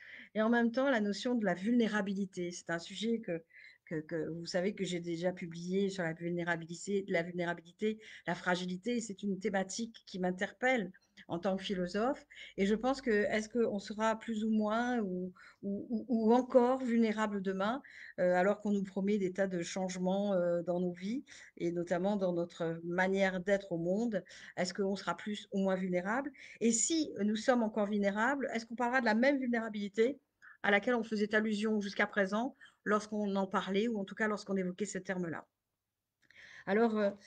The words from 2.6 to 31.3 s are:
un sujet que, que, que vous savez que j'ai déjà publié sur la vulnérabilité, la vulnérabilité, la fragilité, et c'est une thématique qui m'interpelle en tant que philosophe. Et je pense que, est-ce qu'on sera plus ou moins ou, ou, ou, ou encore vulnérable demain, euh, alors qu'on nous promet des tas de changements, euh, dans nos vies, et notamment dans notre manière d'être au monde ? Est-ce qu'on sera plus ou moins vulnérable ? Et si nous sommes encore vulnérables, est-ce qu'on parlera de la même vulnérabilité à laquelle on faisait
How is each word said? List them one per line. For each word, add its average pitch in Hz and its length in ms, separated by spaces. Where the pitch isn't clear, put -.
un 170 100
sujet 202 400
que, 170 240
que, 175 100
que 156 340
vous 170 160
savez 185 280
que 190 120
j'ai 170 160
déjà 170 320
publié 180 560
sur 185 140
la 160 100
vulnérabilité, 170 960
la 170 140
vulnérabilité, 175 760
la 170 80
fragilité, 180 600
et 233 60
c'est 202 220
une 190 160
thématique 196 680
qui 190 120
m'interpelle 185 720
en 170 120
tant 190 160
que 190 80
philosophe. 202 600
Et 196 80
je 208 100
pense 254 260
que, - 80
est-ce 214 400
qu'on 214 300
sera 220 400
plus 220 240
ou 226 60
moins 226 500
ou, 185 340
ou, 202 260
ou, 220 180
ou 226 260
encore 254 500
vulnérable 220 580
demain, 196 400
euh, 180 160
alors 196 260
qu'on 208 100
nous 202 120
promet 196 340
des 185 140
tas 196 160
de 180 160
changements, 185 720
euh, 175 300
dans 175 160
nos 180 120
vies, 196 320
et 170 140
notamment 175 440
dans 185 180
notre 170 500
manière 190 560
d'être 196 320
au 170 60
monde ? 190 460
Est-ce 185 160
qu'on 196 220
sera 180 200
plus - 360
ou 196 80
moins 190 160
vulnérable ? 190 560
Et 226 120
si 320 400
nous 214 140
sommes 240 260
encore 214 240
vulnérables, 214 640
est-ce 226 120
qu'on 233 100
parlera 247 240
de 240 60
la 214 100
même 269 240
vulnérabilité 226 800
à - 80
laquelle 202 260
on 226 80
faisait 214 300